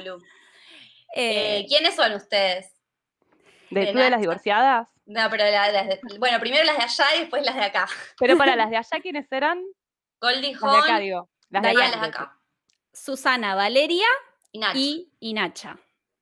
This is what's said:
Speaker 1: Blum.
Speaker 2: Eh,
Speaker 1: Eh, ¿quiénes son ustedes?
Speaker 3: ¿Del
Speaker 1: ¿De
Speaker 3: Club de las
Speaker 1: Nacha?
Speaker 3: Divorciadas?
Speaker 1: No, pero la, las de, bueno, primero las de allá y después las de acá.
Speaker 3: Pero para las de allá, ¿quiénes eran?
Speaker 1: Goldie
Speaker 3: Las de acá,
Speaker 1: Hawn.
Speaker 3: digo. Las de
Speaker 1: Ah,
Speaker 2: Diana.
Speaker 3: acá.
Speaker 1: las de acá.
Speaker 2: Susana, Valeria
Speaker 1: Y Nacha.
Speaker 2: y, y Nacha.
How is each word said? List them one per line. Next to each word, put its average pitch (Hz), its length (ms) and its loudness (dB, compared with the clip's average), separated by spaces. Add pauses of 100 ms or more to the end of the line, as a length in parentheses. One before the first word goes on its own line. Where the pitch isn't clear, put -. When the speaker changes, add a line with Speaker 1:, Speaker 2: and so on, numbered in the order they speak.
Speaker 1:
Blum. 185 200 -14 (920)
Speaker 2:
Eh, 208 460 -2
Speaker 1:
Eh, 202 60 -8
¿quiénes 311 280 0
son 233 180 0
ustedes? 196 580 -2 (1000)
Speaker 3:
¿Del 190 140 0
Speaker 1:
¿De 202 60 -2
Speaker 3:
Club 247 120 4
de 254 60 6
las - 20 4
Speaker 1:
Nacha? 233 100 2
Speaker 3:
Divorciadas? 208 680 2 (160)
Speaker 1:
No, 220 260 -2
pero 214 140 0
la, 208 260 2
las 196 160 0
de, 190 120 -4 (200)
bueno, 240 200 2
primero 254 260 2
las 302 120 2
de 233 60 0
allá 294 320 2
y 339 60 0
después 285 220 -4
las 240 120 -2
de 247 80 -2
acá. 196 240 -2 (320)
Speaker 3:
Pero 254 180 4
para 269 180 4
las 220 140 0
de 226 80 -2
allá, 311 240 -6
¿quiénes 330 300 -10
eran? 294 280 -2 (640)
Speaker 1:
Goldie 262 320 -2
Speaker 3:
Las - 80 -10
de - 60 -2
acá, 202 260 6
Speaker 1:
Hawn. 214 80 2
Speaker 3:
digo. 180 280 -6 (200)
Las 196 140 0
de 226 60 4
Speaker 1:
Ah, - 20 2
Speaker 2:
Diana. 247 160 4
Speaker 3:
acá. 254 100 -2
Speaker 1:
las 220 40 -6
de 220 80 -4
acá. - 300 -14 (540)
Speaker 2:
Susana, 254 640 -2
Valeria 285 500 2 (460)
Speaker 1:
Y 214 80 -16
Nacha. 208 180 -2
Speaker 2:
y, 294 420 -4
y 220 140 -8
Nacha. 190 440 -6 (440)